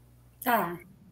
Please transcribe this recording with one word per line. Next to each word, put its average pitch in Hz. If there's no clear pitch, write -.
Tá. 180